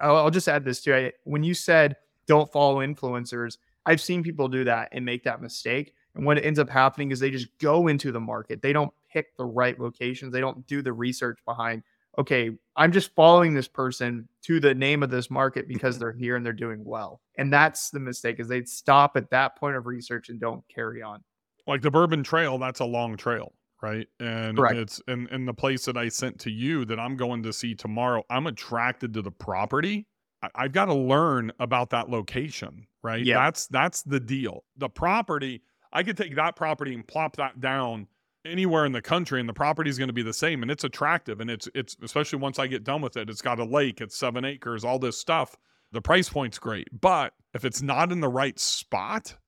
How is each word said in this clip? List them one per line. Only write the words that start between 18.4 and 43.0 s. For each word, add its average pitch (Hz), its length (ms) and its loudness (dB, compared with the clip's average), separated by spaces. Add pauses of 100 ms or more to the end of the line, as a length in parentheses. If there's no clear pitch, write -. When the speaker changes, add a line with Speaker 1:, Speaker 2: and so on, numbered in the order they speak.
Speaker 1:
is 117 80 -8
they'd 123 200 -4
stop 143 480 4
at 117 140 -2
that 131 260 2
point 143 200 -4
of 120 100 -8
research 120 420 -8
and 117 120 -14
don't 117 280 -6
carry 113 340 -10
on. 107 200 -14 (460)
Speaker 2:
Like 139 140 0
the 147 80 2
Bourbon 160 340 6
Trail, 156 340 0
that's 127 220 -6
a 127 40 -2
long 120 320 -2
trail, 117 360 -4 (280)
right? 110 280 -6 (100)
And 113 380 -4
Speaker 1:
Correct. 120 200 4
Speaker 2:
it's 110 300 -8
in, 123 220 -6
in 131 160 -6
the 123 100 -6
place 135 300 -2
that 123 120 -4
I 117 120 -2
sent - 320 -6
to 117 100 -8
you 131 360 -2
that 110 120 -4
I'm 127 180 -6
going 123 280 -4
to 110 80 -6
see 117 240 -6
tomorrow, 117 520 -2
I'm 131 200 -2
attracted 117 640 -4
to 110 80 -4
the 95 80 -8
property. 143 800 -4 (340)
I, - 140 -6
I've 135 160 -4
gotta 190 220 2
learn 135 640 2
about 123 300 0
that 117 200 -2
location, 113 800 -8 (160)
right? 117 200 -4
Speaker 1:
Yeah. 123 200 4
Speaker 2:
That's, - 240 0
that's 139 340 0
the 139 160 -2
deal. 123 460 -6 (140)
The 135 100 -4
property, 160 720 -2 (300)
I 170 100 0
could 185 140 -6
take 170 200 -6
that 160 200 0
property 147 380 -4
and 117 120 -12
plop 156 300 -4
that 131 240 -6
down 127 480 -4 (360)
anywhere 165 420 2
in 135 60 0
the 117 100 -4
country 165 380 -2
and 117 80 -4
the 113 60 -6
property's 147 440 -2
gonna 131 140 -4
be 120 100 -4
the 110 100 -6
same, 151 300 -2
and 120 100 -4
it's 147 120 -8
attractive, 143 560 -2
and 113 100 -6
it's, - 240 -10
it's, 131 280 -8
especially 147 380 -4
once 135 180 -4
I 135 80 0
get 127 160 -6
done 139 200 -4